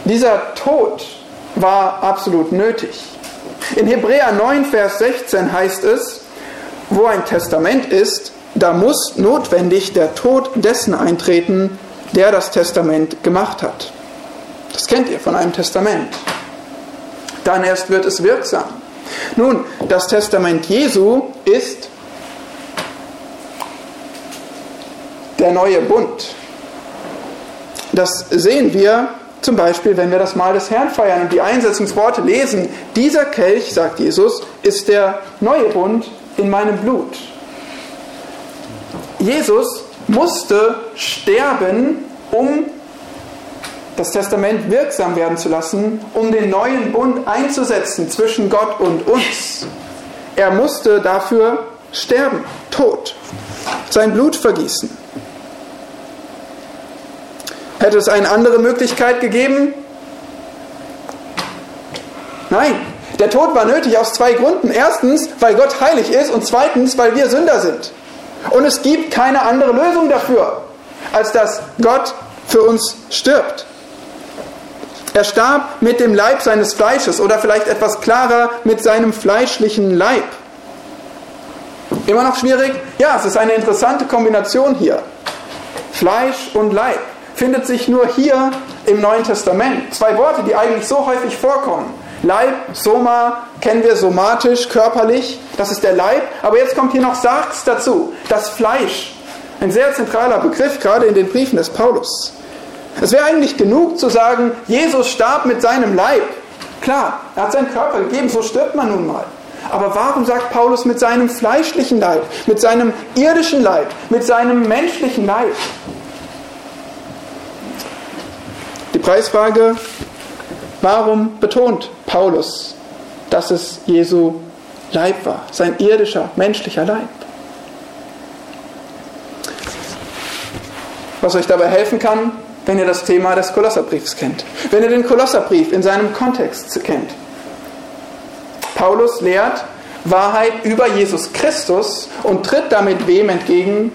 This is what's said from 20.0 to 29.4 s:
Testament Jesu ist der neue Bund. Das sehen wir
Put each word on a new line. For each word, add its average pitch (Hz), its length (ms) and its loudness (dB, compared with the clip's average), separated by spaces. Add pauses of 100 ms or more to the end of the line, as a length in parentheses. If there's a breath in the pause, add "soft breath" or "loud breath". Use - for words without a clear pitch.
Testament 185 580 0
Jesu 226 580 2 (220)
ist - 440 0 (3500)
der 175 120 4
neue 180 300 4
Bund. - 540 0 (1600)
Das - 380 0
sehen 202 440 4
wir 214 360 4 (320)